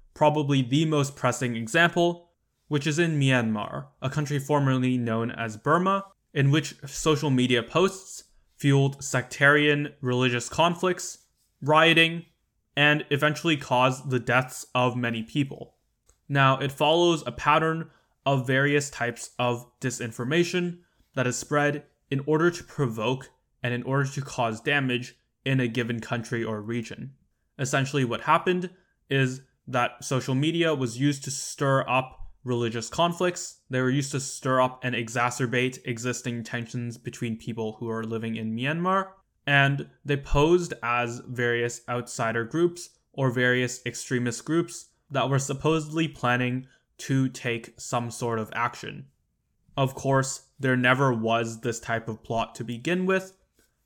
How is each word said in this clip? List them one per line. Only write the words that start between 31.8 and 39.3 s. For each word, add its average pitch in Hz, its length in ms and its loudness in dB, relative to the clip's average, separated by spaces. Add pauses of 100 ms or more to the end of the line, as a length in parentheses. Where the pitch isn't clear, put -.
up 127 400 -2 (160)
religious 120 460 -2
conflicts. 175 800 -2
They 127 100 0
were 127 80 2
used 139 240 0
to 139 80 -2
stir 131 400 0
up 127 240 0
and 123 100 -2
exacerbate 123 920 0
existing 120 580 -6
tensions 120 540 -8
between 117 400 -8
people 110 420 -8
who 117 80 -6
are 113 160 -4
living 113 320 -6
in 110 180 -6
Myanmar, 170 520 -2 (400)